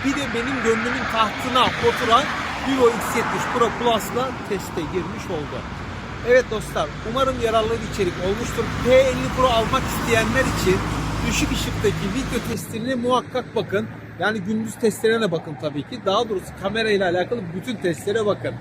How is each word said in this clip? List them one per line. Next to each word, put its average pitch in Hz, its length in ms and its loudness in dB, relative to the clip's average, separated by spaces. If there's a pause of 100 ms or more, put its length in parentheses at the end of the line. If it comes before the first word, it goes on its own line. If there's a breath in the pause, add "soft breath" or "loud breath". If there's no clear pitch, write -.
Bir 277 160 2
de 277 40 -4 (100)
benim 247 300 -2
gönlümün 226 480 2
tahtına 240 500 2 (260)
oturan 240 360 4 (440)
Vivo 262 200 6
X 226 280 0
yetmiş 190 280 0 (100)
Pro 233 140 4 (100)
Plus'la 233 500 0 (200)
teste 190 320 -4 (120)
girmiş 180 380 -4
oldu. 135 280 -4 (720)
Evet 247 220 8
dostlar, 196 380 -2 (220)
umarım 262 240 2 (100)
yararlı 220 260 4
bir 220 240 -2
içerik 180 180 0 (140)
olmuştur. 226 380 -2 (220)
P 247 80 6
elli 254 420 4
Pro 254 100 4
almak 233 360 2
isteyenler 226 640 2 (160)
için 185 160 4 (520)
düşük - 240 0
ışıktaki - 600 -2
video 254 340 -4
testlerine 233 460 -4
muhakkak 247 600 -2
bakın. 208 300 -2 (320)
Yani 202 220 0
gündüz 220 340 -4
testlerine 226 460 2
de 196 120 2
bakın 156 280 -4
tabii 147 220 -4
ki. 240 240 -10
Daha 214 220 2
doğrusu 190 180 -4 (160)
kamerayla 202 480 2
alakalı 180 300 0 (160)
bütün 220 200 -6
testlere 202 500 0
bakın. 151 340 -2